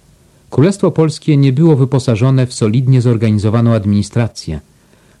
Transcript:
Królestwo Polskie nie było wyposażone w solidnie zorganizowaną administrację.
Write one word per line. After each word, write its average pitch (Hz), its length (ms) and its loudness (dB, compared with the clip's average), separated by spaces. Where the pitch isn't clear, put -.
Królestwo 180 420 0
Polskie 156 460 -2
nie 139 160 2
było 156 220 2
wyposażone 127 720 0
w 127 60 -16
solidnie 123 480 0
zorganizowaną 113 720 0
administrację. 101 840 -4